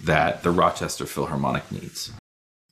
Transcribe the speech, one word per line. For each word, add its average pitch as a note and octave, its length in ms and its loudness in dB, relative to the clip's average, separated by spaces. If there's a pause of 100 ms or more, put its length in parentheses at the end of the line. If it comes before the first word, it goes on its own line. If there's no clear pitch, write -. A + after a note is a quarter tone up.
that D#2 400 2
the F2 80 4
Rochester E2 560 2
Philharmonic C#2 640 -2
needs. - 400 -10 (600)